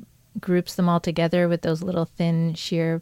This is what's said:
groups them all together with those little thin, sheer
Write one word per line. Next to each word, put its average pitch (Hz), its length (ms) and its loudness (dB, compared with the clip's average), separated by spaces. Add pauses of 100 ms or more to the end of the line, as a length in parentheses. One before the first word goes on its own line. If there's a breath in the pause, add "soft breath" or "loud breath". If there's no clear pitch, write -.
(400)
groups 180 340 0
them 180 140 2
all 170 120 4
together 170 480 2
with 170 140 0
those 160 200 -2
little 180 220 -2
thin, 165 500 0
sheer 165 480 -2